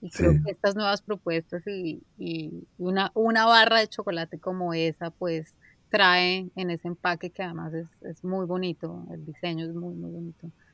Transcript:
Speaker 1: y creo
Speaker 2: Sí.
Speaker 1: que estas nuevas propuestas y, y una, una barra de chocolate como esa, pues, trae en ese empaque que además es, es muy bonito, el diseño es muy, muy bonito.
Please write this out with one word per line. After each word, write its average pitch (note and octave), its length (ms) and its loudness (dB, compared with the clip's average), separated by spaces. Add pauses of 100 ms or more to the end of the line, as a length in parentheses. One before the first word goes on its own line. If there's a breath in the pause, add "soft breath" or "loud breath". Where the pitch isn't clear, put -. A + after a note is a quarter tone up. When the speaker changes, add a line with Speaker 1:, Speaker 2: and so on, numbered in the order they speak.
Speaker 1:
y F3+ 100 -12
creo E2 220 4
Speaker 2:
Sí. D2+ 100 6
Speaker 1:
que F3 80 -2
estas G3 240 0
nuevas G3+ 280 0
propuestas F3 640 -4
y, F#3 360 -6 (140)
y E3 500 -8 (100)
una, F#3+ 360 0
una A3 320 4
barra A3+ 340 8
de G#3+ 80 2
chocolate E3+ 520 -6
como F3+ 340 -4
esa, E3 380 -2
pues, E3 420 -6 (360 soft breath)
trae F3+ 640 4
en F#3 160 -2
ese E3+ 160 -6
empaque F3 440 -4
que - 120 -8
además E3 320 -8
es, E3 120 -8 (140)
es F3 220 -14
muy F#3 240 -4
bonito, F3 640 -6
el E3 120 -14
diseño E3 420 -6
es E3 80 -8
muy, F3 180 -8
muy E3+ 180 -10
bonito. E3+ 400 -14 (220 soft breath)